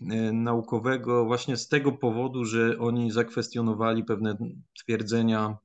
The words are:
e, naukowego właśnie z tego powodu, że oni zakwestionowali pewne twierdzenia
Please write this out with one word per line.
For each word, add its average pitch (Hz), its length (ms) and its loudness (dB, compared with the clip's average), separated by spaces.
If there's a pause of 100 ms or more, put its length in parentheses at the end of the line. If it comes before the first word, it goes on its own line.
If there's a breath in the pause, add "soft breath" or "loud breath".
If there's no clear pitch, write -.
(120)
e, 113 220 0
naukowego 117 920 2
właśnie 120 320 0
z - 100 -8
tego 143 240 2
powodu, 123 540 -2
że 113 340 2
oni 117 320 0
zakwestionowali 113 920 0
pewne 107 340 -2 (420)
twierdzenia 110 840 0